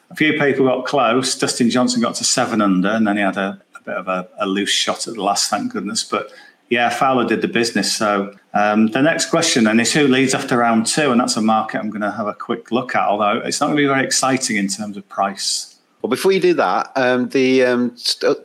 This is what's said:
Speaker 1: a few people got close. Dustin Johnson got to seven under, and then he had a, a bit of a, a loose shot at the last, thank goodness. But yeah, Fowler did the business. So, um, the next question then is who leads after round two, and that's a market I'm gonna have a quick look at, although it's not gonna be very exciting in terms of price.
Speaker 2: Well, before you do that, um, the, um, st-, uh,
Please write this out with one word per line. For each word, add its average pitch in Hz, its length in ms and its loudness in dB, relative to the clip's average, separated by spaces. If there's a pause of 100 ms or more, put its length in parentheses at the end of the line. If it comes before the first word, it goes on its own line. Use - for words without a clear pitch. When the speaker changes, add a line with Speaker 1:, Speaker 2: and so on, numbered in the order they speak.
(100)
Speaker 1:
a - 40 -20
few 156 200 0
people 143 300 2
got 127 220 0
close. 131 500 0
Dustin 127 320 0
Johnson 123 320 2
got 117 140 -2
to - 100 -6
seven 113 380 0
under, 98 280 2
and 110 160 2
then 101 100 0
he 101 80 0
had 95 120 0
a, 98 240 -4 (140)
a - 80 -20
bit 101 140 -8
of 92 100 -8
a, 92 220 -4 (100)
a 104 80 -2
loose 98 240 -2
shot - 380 -2
at - 60 -10
the 104 80 -6
last, 95 280 0
thank 110 220 -4
goodness. 104 320 -6
But - 260 -6 (380)
yeah, 120 200 2
Fowler 127 380 2
did 113 160 0
the 107 60 -2
business. 113 440 0
So, 101 400 -2 (220)
um, 107 340 4
the 131 140 0
next 160 240 0
question 139 380 2
then 110 160 4
is 117 120 0
who 147 140 4
leads 131 280 2
after 131 240 -2
round 113 280 2
two, 147 240 0
and 120 100 4
that's 123 160 0
a 110 60 -2
market 110 380 0
I'm 107 100 -6
gonna 104 220 -6
have 104 160 -6
a 101 60 -6
quick - 360 -8
look - 240 -2
at, 98 140 2
although 104 360 0
it's - 160 -4
not 147 80 0
gonna 147 80 -2
be 143 100 2
very 135 180 0
exciting 127 520 -2
in 98 120 -2
terms 104 280 -8
of 98 120 -16
price. - 680 -4 (260)
Speaker 2:
Well, 110 100 -4
before 127 200 0
you 190 80 4
do 175 160 4
that, 107 400 0
um, 123 360 0
the, 131 340 4
um, 123 320 0
st-, - 340 -2
uh, 143 40 4 (100)